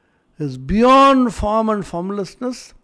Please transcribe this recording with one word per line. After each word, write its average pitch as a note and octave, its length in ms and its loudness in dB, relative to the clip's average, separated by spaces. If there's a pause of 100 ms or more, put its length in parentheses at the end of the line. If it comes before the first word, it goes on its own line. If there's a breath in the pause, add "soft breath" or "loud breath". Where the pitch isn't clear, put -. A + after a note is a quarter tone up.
(380)
is C3+ 200 -8
beyond B3+ 760 4
form A3 360 -2
and G#3 180 -4
formlessness, G3+ 960 -10